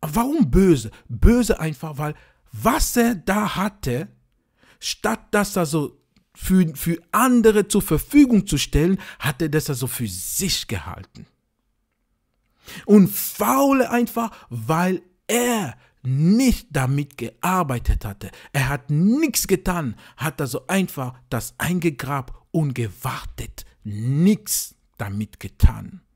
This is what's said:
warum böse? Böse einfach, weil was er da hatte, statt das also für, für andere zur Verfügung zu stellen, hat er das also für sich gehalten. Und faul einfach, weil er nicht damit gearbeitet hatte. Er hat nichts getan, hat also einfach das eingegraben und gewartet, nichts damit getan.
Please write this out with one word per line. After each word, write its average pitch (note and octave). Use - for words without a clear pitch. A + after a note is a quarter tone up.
warum A#3
böse? D#3
Böse A3
einfach, D#3+
weil D3+
was A#3
er A#3
da G3
hatte, E3
statt -
das G#3
also D#3+
für, F3+
für -
andere A3
zur G3+
Verfügung A#3+
zu D3+
stellen, E3
hat C#3
er D#3+
das D3+
also C3
für A#2+
sich -
gehalten. F2+
Und G3+
faul C4+
einfach, A#3
weil D#3+
er A3+
nicht F3+
damit C#3
gearbeitet C#3+
hatte. G#2
Er C3+
hat C#3+
nichts G#3+
getan, E3+
hat D3+
also C3
einfach D#3+
das -
eingegraben D3+
und D3+
gewartet, -
nichts C3
damit G2+
getan. -